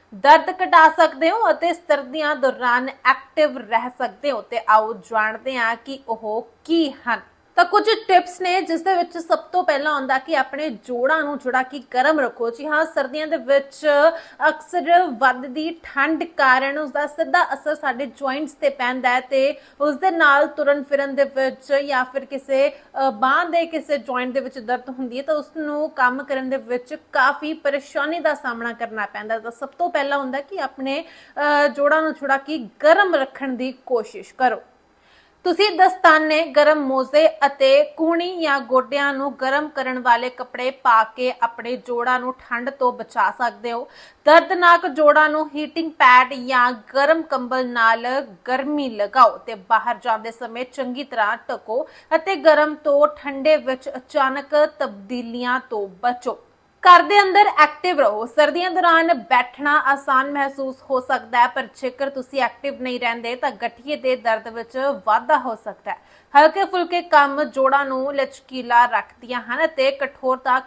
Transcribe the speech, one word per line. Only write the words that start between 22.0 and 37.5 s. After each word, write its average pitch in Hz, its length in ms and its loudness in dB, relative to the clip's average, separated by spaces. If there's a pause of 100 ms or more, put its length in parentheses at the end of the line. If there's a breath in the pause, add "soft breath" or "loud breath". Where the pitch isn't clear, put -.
ਫਿਰ 262 200 -8
ਕਿਸੇ, 269 440 -2
ਅ, 269 420 -4
ਬਾਂਹ 262 340 0
ਦੇ 330 220 -2
ਕਿਸੇ 311 320 -6
ਜੁਆਇੰਟ 247 360 -6
ਦੇ 269 60 -2
ਵਿੱਚ 247 180 -8
ਦਰਦ 247 320 -6
ਹੁੰਦੀ 254 280 -8
ਹੈ 277 40 -6
ਤਾਂ 311 120 -4
ਉਸ 294 220 -6
ਨੂੰ 302 340 -6
ਕੰਮ 262 320 0
ਕਰਨ 262 280 -6
ਦੇ 269 60 -4
ਵਿੱਚ 247 400 -8 (160)
ਕਾਫੀ 285 400 0
ਪਰੇਸ਼ਾਨੀ 294 680 -6
ਦਾ 311 160 -2
ਸਾਹਮਣਾ 233 380 -8
ਕਰਨਾ 220 340 -8
ਪੈਂਦਾ। 214 320 -8
ਤਾਂ 226 120 -12
ਸਭ 269 180 -12
ਤੋਂ 349 220 -4
ਪਹਿਲਾਂ 285 280 -2
ਹੁੰਦਾ 269 220 -6
ਕਿ 359 200 -12
ਆਪਣੇ, 269 440 -6 (340 loud breath)
ਅ, 294 300 2
ਜੋੜਾਂ 285 340 2
ਨੂੰ 311 120 -2
ਥੋੜ੍ਹਾ 269 220 -2
ਕਿ 269 320 -8 (140)
ਗਰਮ 349 320 4
ਰੱਖਣ 269 340 -4
ਦੀ 254 240 -6 (140)
ਕੋਸ਼ਿਸ਼ 214 480 -6
ਕਰੋ। 247 280 -2 (800 soft breath)
ਤੁਸੀਂ 370 340 0
ਦਸਤਾਨੇ, 320 680 4
ਗਰਮ 294 320 4
ਮੋਜ਼ੇ 269 500 2 (180)
ਅਤੇ 277 380 4